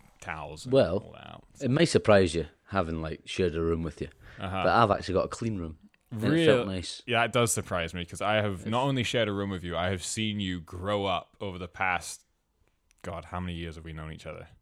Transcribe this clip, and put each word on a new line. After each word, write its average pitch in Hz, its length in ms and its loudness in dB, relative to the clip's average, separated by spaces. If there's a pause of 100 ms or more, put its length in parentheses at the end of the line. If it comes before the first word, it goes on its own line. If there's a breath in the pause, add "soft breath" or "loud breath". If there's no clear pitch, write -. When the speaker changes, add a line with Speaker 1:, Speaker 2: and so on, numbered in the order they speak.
(200)
Speaker 1:
towels 78 440 -10
and 123 80 -10
Speaker 2:
Well, 101 320 4
Speaker 1:
all 82 80 -18
that 71 160 -18
out. - 160 -18 (160)
Speaker 2:
it 123 100 0
may 156 140 4
surprise 98 500 6
you 80 120 -2 (220)
having, 82 340 -2
like, 78 240 -6
shared 87 280 0
a 82 60 -2
room 82 220 0
with 80 180 -8
you, 78 80 -10 (320 loud breath)
Speaker 1:
Uh-huh. 95 240 -4
Speaker 2:
but 87 80 4
I've 110 180 6
actually 95 240 0
got 92 120 2
a - 20 -4
clean 110 300 -6
room. 82 180 -8 (340)
And 110 140 -4
it 120 40 2
Speaker 1:
Really? 160 180 4
Speaker 2:
felt 123 200 6
nice. 92 400 -6
Speaker 1:
Yeah, 117 180 4
it 110 80 -2
does 120 200 4
surprise 87 400 -2
me 87 120 -6
'cause - 180 -10
I 104 140 2
have 104 300 0
not 113 140 0
Speaker 2:
It's 139 80 0
Speaker 1:
only 131 160 0
shared 113 240 0
a 104 40 -2
room 98 180 -2
with 90 120 -6
you, 85 140 -4
I 87 140 0
have 90 120 -2
seen 107 380 -4
you 92 200 -2
grow 98 440 -2
up 92 360 -2
over 95 180 -8
the 90 100 -10
past, - 560 -2 (760)
God, 85 240 -10
how 90 140 -6
many 87 140 -6
years 82 220 -8
have 80 80 -16
we 80 80 -12
known 78 200 -10
each 80 140 -14
other? 82 220 -12 (140)